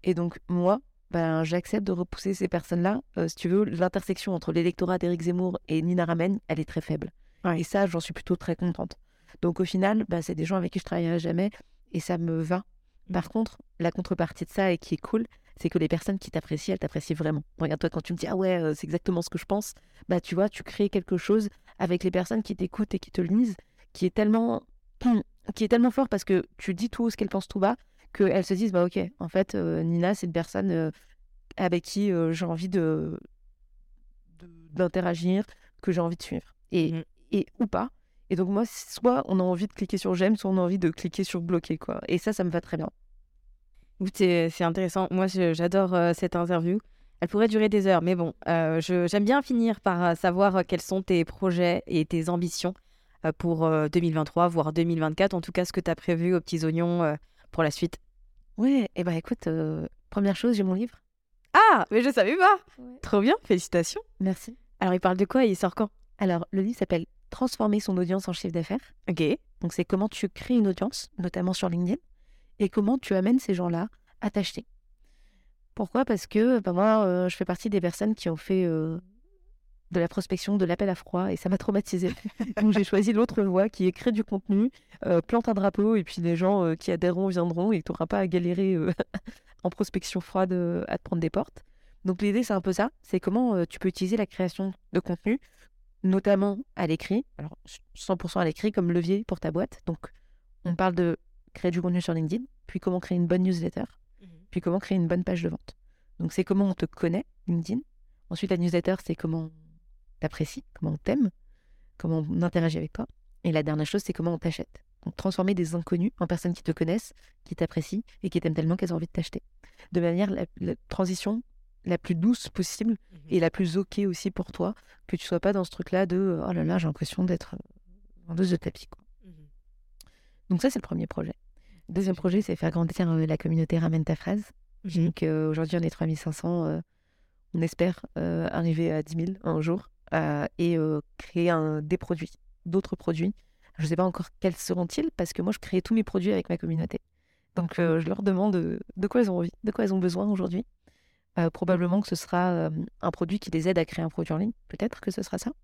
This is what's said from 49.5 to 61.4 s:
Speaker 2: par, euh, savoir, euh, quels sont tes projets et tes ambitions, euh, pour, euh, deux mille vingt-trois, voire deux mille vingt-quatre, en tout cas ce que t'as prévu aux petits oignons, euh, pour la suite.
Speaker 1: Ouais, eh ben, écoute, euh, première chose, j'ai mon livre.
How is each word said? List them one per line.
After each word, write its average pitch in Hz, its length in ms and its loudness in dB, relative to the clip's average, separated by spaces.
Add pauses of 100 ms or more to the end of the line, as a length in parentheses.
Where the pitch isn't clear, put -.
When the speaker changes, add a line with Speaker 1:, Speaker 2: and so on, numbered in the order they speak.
Speaker 2:
par, 175 220 0
euh, 170 140 4
savoir, 190 400 4
euh, 185 100 4
quels 170 140 -2
sont 190 220 -2
tes 175 220 4
projets 175 600 0
et 156 180 2
tes 165 240 -2
ambitions, 175 460 -2 (500)
euh, 160 120 0
pour, 165 280 0
euh, 156 240 4
deux 170 120 2
mille 165 140 0
vingt-trois, 165 340 2
voire 160 240 0
deux 165 100 2
mille 170 160 2
vingt-quatre, 160 360 2
en 175 60 0
tout 165 120 -10
cas 180 120 0
ce - 80 -10
que 190 80 -2
t'as 170 140 0
prévu 175 400 0
aux 175 60 2
petits 165 240 -4
oignons, 170 400 2
euh, 151 100 2 (380)
pour 165 100 0
la 151 80 4
suite. - 280 -4 (580)
Speaker 1:
Ouais, 254 400 2
eh 180 80 -2
ben, 175 80 0
écoute, - 340 -4
euh, 156 400 -2 (240)
première 196 240 2
chose, 233 220 2
j'ai 202 80 2
mon 185 100 2
livre. 220 220 -4 (560)